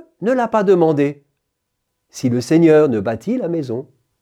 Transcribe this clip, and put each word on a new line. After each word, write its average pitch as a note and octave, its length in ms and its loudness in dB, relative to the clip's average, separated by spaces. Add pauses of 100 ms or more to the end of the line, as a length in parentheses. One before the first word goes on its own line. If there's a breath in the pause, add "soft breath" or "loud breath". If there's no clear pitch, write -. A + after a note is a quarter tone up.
(220)
ne G#3 100 -2
l'a B3 160 -2
pas A3 160 0
demandé. D#3+ 640 0 (840)
Si - 200 -6
le A#2+ 120 -2
Seigneur D#3 480 4
ne A2 100 -2
bâtit A2+ 380 -6
la G#3+ 100 -6
maison, C#3 400 -6 (340)